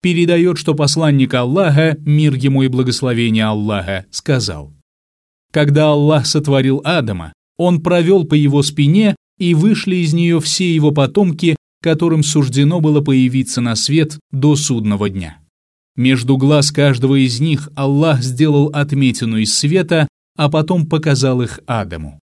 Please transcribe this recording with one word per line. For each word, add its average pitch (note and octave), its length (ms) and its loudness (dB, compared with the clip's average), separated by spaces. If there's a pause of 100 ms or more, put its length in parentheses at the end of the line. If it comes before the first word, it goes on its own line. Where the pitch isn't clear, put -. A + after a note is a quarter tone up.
передаёт, E3+ 560 0
что D#3+ 160 -2
посланник C#3+ 580 0
Аллаха — D3+ 680 2
мир D3 340 2
ему C3+ 280 0
и C3 60 2
благословение A#2+ 760 0
Аллаха, G#2 640 -4
сказал: G2 640 -6 (760)
Когда D3+ 420 2
Аллах D3 340 2
сотворил C#3 580 0
Адама, A2+ 480 -4 (240)
он F3 240 0
провёл F3 460 2
по D3+ 80 0
его C#3+ 280 2
спине, D3+ 540 2 (220)
и F3 160 0
вышли F#3+ 420 0
из E3 160 0
неё E3+ 280 2
все E3+ 340 -2
его D3+ 160 2
потомки, D3+ 680 0 (260)
которым D#3+ 400 0
суждено C#3+ 580 0
было D3+ 200 2
появиться C3 600 0
на A#2 140 -2
свет D3+ 420 -2 (120)
до D3 240 2
судного G#2+ 540 -2
дня. F2+ 300 -8 (580)
Между B2+ 400 0
глаз C#3+ 340 2
каждого C#3 460 0
из B2 240 0
них D3+ 340 -2
Аллах C#3 480 0
сделал C#3+ 520 2
отметину C3+ 640 -2
из G#2+ 160 0
света, D#3+ 520 0 (300)
а D3 140 0
потом D#3 360 0
показал C3+ 540 0
их A#2+ 260 -6
Адаму. E2 640 -8